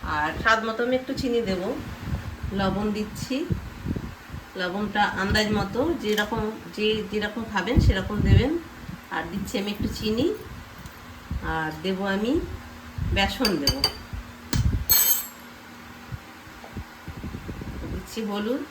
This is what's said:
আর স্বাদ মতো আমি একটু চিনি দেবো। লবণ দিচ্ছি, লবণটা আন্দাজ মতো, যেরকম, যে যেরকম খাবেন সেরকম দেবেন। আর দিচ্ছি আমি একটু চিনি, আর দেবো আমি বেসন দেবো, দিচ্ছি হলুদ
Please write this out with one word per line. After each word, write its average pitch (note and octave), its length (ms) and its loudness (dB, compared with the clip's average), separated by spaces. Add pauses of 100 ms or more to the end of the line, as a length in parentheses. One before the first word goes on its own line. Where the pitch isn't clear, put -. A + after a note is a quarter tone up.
(180)
আর D3+ 120 2 (120)
স্বাদ A3+ 260 6
মতো A3 180 -2
আমি B3+ 160 4
একটু C4+ 200 -6
চিনি A#3 180 4 (100)
দেবো। F#3 180 2 (920)
লবণ F#3+ 260 2 (100)
দিচ্ছি, G#3+ 400 -4 (1300)
লবণটা G3+ 420 2 (180)
আন্দাজ G#3 260 4 (100)
মতো, G3 240 0 (220)
যেরকম, G#3+ 380 2 (340)
যে G#3+ 120 2 (240)
যেরকম G#3 300 -2 (100)
খাবেন G#3+ 240 2 (100)
সেরকম G3+ 320 4 (100)
দেবেন। B3 240 8 (640)
আর D#3+ 160 0
দিচ্ছি - 300 -4
আমি G3+ 140 0
একটু - 220 0
চিনি, A3+ 280 2 (1300)
আর D#3 160 0 (160)
দেবো F#3+ 180 0 (120)
আমি A3 160 2 (840)
বেসন G3+ 340 4 (120)
দেবো, C4+ 180 2 (4000)
দিচ্ছি F#3+ 280 -6 (100)
হলুদ G#3+ 420 0